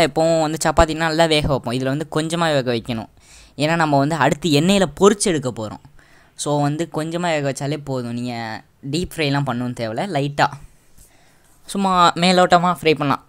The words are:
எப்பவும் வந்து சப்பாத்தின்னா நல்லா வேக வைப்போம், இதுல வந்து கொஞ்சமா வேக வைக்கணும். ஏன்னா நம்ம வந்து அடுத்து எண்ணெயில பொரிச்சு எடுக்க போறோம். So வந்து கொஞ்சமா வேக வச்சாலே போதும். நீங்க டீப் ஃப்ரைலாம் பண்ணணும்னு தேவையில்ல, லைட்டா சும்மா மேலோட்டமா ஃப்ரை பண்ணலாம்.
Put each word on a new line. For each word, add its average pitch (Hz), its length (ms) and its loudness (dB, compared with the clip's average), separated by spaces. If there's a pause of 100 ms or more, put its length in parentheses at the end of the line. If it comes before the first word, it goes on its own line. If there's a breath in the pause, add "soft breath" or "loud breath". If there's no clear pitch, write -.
எப்பவும் 160 380 2
வந்து 156 200 -6
சப்பாத்தின்னா 160 440 2
நல்லா 165 240 4
வேக 151 180 2
வைப்போம், 123 260 -2
இதுல 131 160 -2
வந்து 151 220 -6
கொஞ்சமா 160 400 0
வேக 127 200 -2
வைக்கணும். 113 340 -8 (520 soft breath)
ஏன்னா 160 160 2
நம்ம 151 220 2
வந்து 151 220 0
அடுத்து 165 240 0 (100)
எண்ணெயில 190 280 2 (140)
பொரிச்சு 208 320 4
எடுக்க 143 180 -2 (120)
போறோம். 101 200 -10 (600 soft breath)
So 147 80 -4 (160)
வந்து 151 180 -2 (140)
கொஞ்சமா 165 380 -2
வேக 143 140 -2
வச்சாலே 143 280 -4 (100)
போதும். 123 300 -6
நீங்க 123 160 -6 (580)
டீப் 170 220 -4
ஃப்ரைலாம் 143 340 -2
பண்ணணும்னு 123 320 -4
தேவையில்ல, 117 240 -4 (120)
லைட்டா 143 320 0 (1200 soft breath)
சும்மா 196 200 0 (320)
மேலோட்டமா 180 460 4 (100)
ஃப்ரை 160 200 2
பண்ணலாம். 143 300 -2